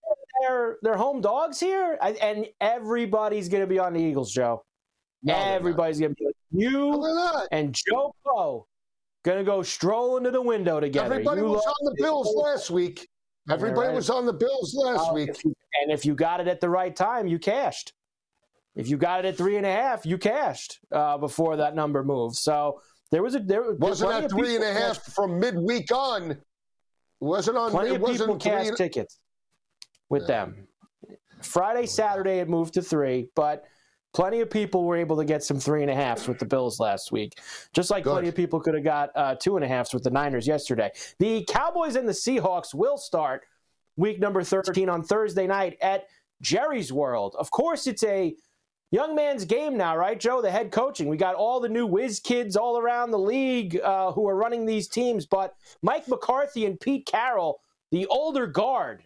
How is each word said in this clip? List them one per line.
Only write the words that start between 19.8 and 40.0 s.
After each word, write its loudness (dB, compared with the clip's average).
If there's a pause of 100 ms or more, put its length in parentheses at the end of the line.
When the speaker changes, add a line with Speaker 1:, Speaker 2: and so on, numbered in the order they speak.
Speaker 1:
you -2
cashed, -2 (120)
uh, 2
before 0
that 0
number 0
moved. 0
So 0 (280)
there 2
was -2
a, 0
there 0
Speaker 2:
Wasn't 0
Speaker 1:
plenty 0
Speaker 2:
at -2
Speaker 1:
of 0
people 2
Speaker 2:
three 0
and 0
a 0
half -2
Speaker 1:
cashed. -12
Speaker 2:
from 0
midweek 0
on. -2 (840)
Wasn't 0
on. 0
Speaker 1:
Plenty 2
Speaker 2:
It 0
Speaker 1:
of -2
Speaker 2:
wasn't 0
Speaker 1:
people 0
cashed 0
Speaker 2:
three -2
and -4
Speaker 1:
tickets -4 (920)
with 2
Speaker 2:
Yeah. -10
Speaker 1:
them. -2 (760)
Friday, 0
Speaker 2:
No 0
doubt. -6
Speaker 1:
Saturday, 0
it -2
moved 0
to 0
three, 0
but 0 (480)
plenty 2
of -2
people 0
were 2
able 0
to 0
get 0
some -2
three 0
and 0
a 2
halfs -2
with -2
the -4
Bills 0
last -2
week, -4 (320)
just 0
like 0
Speaker 2:
Good. 2
Speaker 1:
plenty 0
of -4
people 0
could 0
have -2
got, 0
uh, 0
two 0
and 0
a -2
halfs -2
with -2